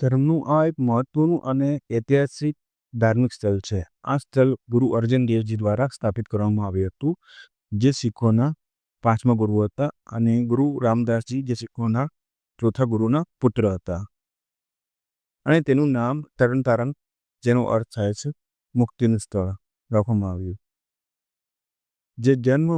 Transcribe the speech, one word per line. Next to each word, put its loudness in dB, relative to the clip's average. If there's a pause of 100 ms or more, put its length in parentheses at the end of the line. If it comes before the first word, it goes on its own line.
ધર્મનું 2
આ 2
એક 0
મહત્વનું 0
અને -2 (100)
ઐતિહાસિક -2 (380)
ધાર્મિક 2
સ્થળ -2
છે. -4 (200)
આ -2
સ્થળ 2 (140)
ગુરુ 2
અર્જન 2
દેવજી 0
દ્વારા 0
સ્થાપિત -6
કરવામાં -2
આવ્યું -2
હતું, -4 (560)
જે 2
શીખોના 0 (500)
પાંચમા 2
ગુરુ 0
હતા -4 (160)
અને 0
ગુરુ 0
રામદાસજી -2
જે -6
શીખોના -4 (540)
ચોથા 0
ગુરુના 0 (160)
પુત્ર 2
હતા. -8 (1400)
અને 4
તેનું 2
નામ -2 (160)
તરણ 2
તારણ, 0 (520)
જેનો 4
અર્થ 0
થાય 0
છે -8 (420)
મુક્તિનું 2
સ્થળ, -4 (400)
રાખવામાં 0
આવ્યું, -8 (1600)
જે 4
જન્મ 2